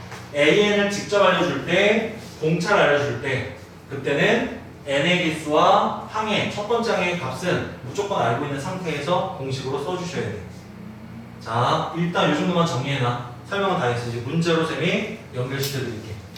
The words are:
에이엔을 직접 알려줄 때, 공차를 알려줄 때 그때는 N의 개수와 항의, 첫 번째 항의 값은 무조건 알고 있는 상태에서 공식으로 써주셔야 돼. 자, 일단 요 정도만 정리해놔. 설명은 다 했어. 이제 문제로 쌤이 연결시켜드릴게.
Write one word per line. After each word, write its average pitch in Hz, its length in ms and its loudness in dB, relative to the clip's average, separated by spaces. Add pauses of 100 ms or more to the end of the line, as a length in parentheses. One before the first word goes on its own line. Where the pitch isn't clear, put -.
(340)
에이엔을 202 580 6
직접 196 320 2
알려줄 170 420 2
때, 208 540 2 (200)
공차를 170 440 2
알려줄 143 380 2
때 - 360 -4 (320)
그때는 185 720 0 (260)
N의 165 380 2 (100)
개수와 160 800 4
항의, 214 420 -2
첫 208 140 -4
번째 233 260 2
항의 180 260 0
값은 - 680 -2
무조건 202 360 -2
알고 139 240 0
있는 139 140 -4
상태에서 170 800 -2
공식으로 135 460 -4
써주셔야 170 420 -4
돼. 101 180 -6 (1000)
자, - 540 0
일단 170 340 2
요 147 60 2
정도만 170 320 4
정리해놔. 123 640 0 (200)
설명은 196 300 2
다 127 80 0
했어. 120 220 -2
이제 117 100 -4
문제로 160 460 2
쌤이 175 520 -2 (160)
연결시켜드릴게. 127 760 -4 (280)